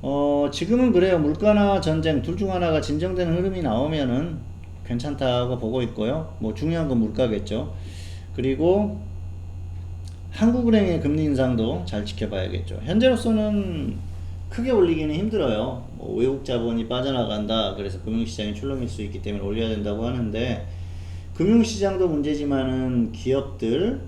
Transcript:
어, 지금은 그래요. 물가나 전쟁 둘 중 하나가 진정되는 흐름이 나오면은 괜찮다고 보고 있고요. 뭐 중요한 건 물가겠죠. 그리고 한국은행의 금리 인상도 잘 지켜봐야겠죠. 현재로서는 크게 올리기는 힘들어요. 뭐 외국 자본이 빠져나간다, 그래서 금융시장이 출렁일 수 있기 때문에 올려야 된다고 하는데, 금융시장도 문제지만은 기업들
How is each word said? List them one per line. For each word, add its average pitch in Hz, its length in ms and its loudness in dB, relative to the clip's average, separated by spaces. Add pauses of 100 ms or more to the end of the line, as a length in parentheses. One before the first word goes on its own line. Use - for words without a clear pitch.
어, 143 500 2
지금은 233 420 2
그래요. 180 280 6
물가나 196 600 4
전쟁 156 400 2
둘 170 160 -4
중 196 160 0
하나가 170 280 2
진정되는 170 580 0
흐름이 185 240 0
나오면은 143 760 0 (480)
괜찮다고 123 720 0
보고 120 240 0
있고요. 120 580 -2
뭐 110 120 -2
중요한 160 360 0
건 127 100 2
물가겠죠. 110 760 0 (640)
그리고 160 680 2 (1300)
한국은행의 220 680 4
금리 151 220 2
인상도 127 600 2
잘 101 200 -4
지켜봐야겠죠. 92 800 -4
현재로서는 214 1160 2 (520)
크게 247 220 -2
올리기는 160 420 4
힘들어요. 151 720 0 (100)
뭐 107 200 -6
외국 131 280 0
자본이 117 440 -2
빠져나간다, 110 880 0
그래서 98 260 -6
금융시장이 110 500 -2
출렁일 131 360 -4
수 - 140 -6
있기 92 200 -8
때문에 101 220 -4
올려야 110 240 -2
된다고 104 360 -2
하는데, 117 640 -2 (680)
금융시장도 196 720 4
문제지만은 131 1040 0
기업들 135 960 0